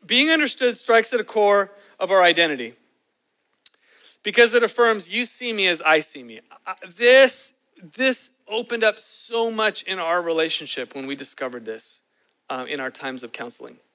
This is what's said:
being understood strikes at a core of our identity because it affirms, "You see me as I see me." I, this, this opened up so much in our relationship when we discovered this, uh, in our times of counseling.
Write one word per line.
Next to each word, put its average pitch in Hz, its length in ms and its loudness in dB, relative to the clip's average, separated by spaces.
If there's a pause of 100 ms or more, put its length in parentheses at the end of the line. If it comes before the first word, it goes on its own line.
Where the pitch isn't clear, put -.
being 262 240 2
understood 269 480 0
strikes 226 340 2
at 240 80 -2
a 214 40 -4
core 202 460 2 (280)
of 180 120 -4
our 190 120 6
identity 156 500 2 (1500)
because 226 320 4
it 240 80 4
affirms, 220 440 0
"You 220 200 -4
see 240 260 -8
me 202 140 -2
as 170 160 -2
I 156 180 4
see 147 220 -12
me." 117 180 -18 (260)
I, 185 80 -10 (220)
this, 254 560 4 (420)
this 254 360 -2 (180)
opened 226 360 -4
up 214 140 2
so 233 520 -6
much 214 320 -2
in 190 160 -8
our 175 240 -2
relationship 160 720 -4
when 135 120 -10
we 139 80 -8
discovered 127 520 -12
this, 110 340 -14 (480)
uh, 127 220 -8
in 143 100 -8
our 131 100 -8
times 131 320 -12
of 117 100 -16
counseling. 123 440 -16 (180)